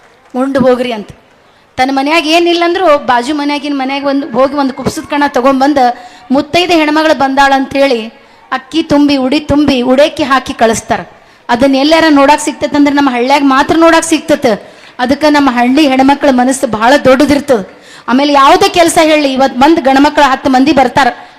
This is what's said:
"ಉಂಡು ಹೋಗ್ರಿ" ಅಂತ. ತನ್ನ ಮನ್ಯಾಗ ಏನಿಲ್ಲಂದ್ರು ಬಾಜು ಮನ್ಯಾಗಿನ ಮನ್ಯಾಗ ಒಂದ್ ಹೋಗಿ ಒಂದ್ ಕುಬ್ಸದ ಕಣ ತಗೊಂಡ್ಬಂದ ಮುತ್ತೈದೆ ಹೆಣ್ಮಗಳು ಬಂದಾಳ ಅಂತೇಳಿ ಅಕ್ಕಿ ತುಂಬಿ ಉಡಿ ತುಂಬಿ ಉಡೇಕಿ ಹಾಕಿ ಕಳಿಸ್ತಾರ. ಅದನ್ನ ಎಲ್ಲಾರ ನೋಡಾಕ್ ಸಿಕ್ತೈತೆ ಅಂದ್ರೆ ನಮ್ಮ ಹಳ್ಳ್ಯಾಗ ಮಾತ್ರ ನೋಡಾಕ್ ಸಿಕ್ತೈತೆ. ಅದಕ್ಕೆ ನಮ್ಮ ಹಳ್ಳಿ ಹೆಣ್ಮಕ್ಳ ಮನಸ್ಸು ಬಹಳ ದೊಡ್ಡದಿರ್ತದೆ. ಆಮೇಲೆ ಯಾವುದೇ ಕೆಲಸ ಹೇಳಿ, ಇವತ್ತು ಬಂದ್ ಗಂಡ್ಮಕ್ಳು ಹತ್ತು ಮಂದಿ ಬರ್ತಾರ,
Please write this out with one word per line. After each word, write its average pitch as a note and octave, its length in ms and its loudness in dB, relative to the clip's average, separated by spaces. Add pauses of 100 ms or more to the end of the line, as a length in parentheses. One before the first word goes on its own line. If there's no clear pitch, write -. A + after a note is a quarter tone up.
(360)
"ಉಂಡು C4+ 240 -2
ಹೋಗ್ರಿ" B3 320 0
ಅಂತ. G#3 160 -10 (680)
ತನ್ನ C4 180 -2
ಮನ್ಯಾಗ D4 320 -2
ಏನಿಲ್ಲಂದ್ರು E4+ 800 0
ಬಾಜು A#3+ 280 -2
ಮನ್ಯಾಗಿನ D4 420 -4
ಮನ್ಯಾಗ C4+ 280 -6
ಒಂದ್ C#4 280 -4
ಹೋಗಿ C4 220 0
ಒಂದ್ C4+ 180 -2
ಕುಬ್ಸದ - 300 -8
ಕಣ D4 260 -4
ತಗೊಂಡ್ಬಂದ C4+ 500 0 (520)
ಮುತ್ತೈದೆ E4 440 0
ಹೆಣ್ಮಗಳು D#4 440 0
ಬಂದಾಳ C4+ 380 0
ಅಂತೇಳಿ C4+ 500 -2 (460)
ಅಕ್ಕಿ B3+ 300 -6
ತುಂಬಿ C#4+ 340 0
ಉಡಿ C4 240 -2
ತುಂಬಿ C#4+ 420 0
ಉಡೇಕಿ C#4+ 400 0
ಹಾಕಿ C4 320 -2
ಕಳಿಸ್ತಾರ. A3 460 -2 (480)
ಅದನ್ನ C4 280 0
ಎಲ್ಲಾರ D#4+ 320 2
ನೋಡಾಕ್ C#4+ 320 4
ಸಿಕ್ತೈತೆ D4 360 -6
ಅಂದ್ರೆ C#4+ 180 2
ನಮ್ಮ C#4+ 160 0
ಹಳ್ಳ್ಯಾಗ B3+ 340 0
ಮಾತ್ರ C#4 320 0
ನೋಡಾಕ್ E4 280 2
ಸಿಕ್ತೈತೆ. C#4+ 680 -2 (260)
ಅದಕ್ಕೆ C#4+ 320 0
ನಮ್ಮ C#4+ 200 2
ಹಳ್ಳಿ B3 380 2
ಹೆಣ್ಮಕ್ಳ C4+ 420 2
ಮನಸ್ಸು B3+ 360 0
ಬಹಳ A3+ 260 0 (120)
ದೊಡ್ಡದಿರ್ತದೆ. C4 800 0 (260)
ಆಮೇಲೆ C#4 240 0
ಯಾವುದೇ D#4 360 4
ಕೆಲಸ E4+ 340 0
ಹೇಳಿ, D4+ 300 0
ಇವತ್ತು C4 280 -2
ಬಂದ್ D#4+ 200 4
ಗಂಡ್ಮಕ್ಳು C#4 500 2
ಹತ್ತು C4 200 -2
ಮಂದಿ C4 220 2
ಬರ್ತಾರ, C4+ 360 2 (300)